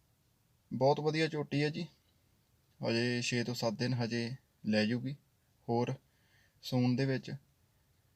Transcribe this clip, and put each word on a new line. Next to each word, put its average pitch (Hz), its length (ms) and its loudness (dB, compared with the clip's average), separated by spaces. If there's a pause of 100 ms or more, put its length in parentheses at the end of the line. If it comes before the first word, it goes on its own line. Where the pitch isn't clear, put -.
(720)
ਬਹੁਤ 135 300 4
ਵਧੀਆ 156 260 0
ਝੋਟੀ 147 360 -2
ਹੈ 151 80 0
ਜੀ, 165 160 -6 (920)
ਹਜੇ 120 420 0
ਛੇ 120 220 0
ਤੋਂ 120 100 -4
ਸੱਤ 117 200 0
ਦਿਨ 123 200 0
ਹਜੇ 117 280 -2 (440)
ਲੈ 107 180 4
ਜੂਗੀ 123 320 -2 (520)
ਹੋਰ 120 260 0 (720)
ਸੂਣ 123 320 2
ਦੇ 135 100 2
ਵਿੱਚ। 135 280 -4 (800)